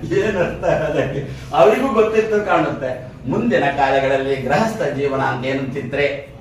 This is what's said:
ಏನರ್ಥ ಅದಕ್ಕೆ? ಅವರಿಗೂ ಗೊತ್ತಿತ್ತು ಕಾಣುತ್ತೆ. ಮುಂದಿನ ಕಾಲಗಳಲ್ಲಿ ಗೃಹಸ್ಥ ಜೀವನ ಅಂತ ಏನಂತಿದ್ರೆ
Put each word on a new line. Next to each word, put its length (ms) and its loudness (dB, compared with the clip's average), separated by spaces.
ಏನರ್ಥ 500 0
ಅದಕ್ಕೆ? 640 0
ಅವರಿಗೂ 320 6
ಗೊತ್ತಿತ್ತು 580 2
ಕಾಣುತ್ತೆ. 680 -2
ಮುಂದಿನ 300 2
ಕಾಲಗಳಲ್ಲಿ 760 2
ಗೃಹಸ್ಥ 460 0
ಜೀವನ 400 0
ಅಂತ 240 -2
ಏನಂತಿದ್ರೆ 840 -4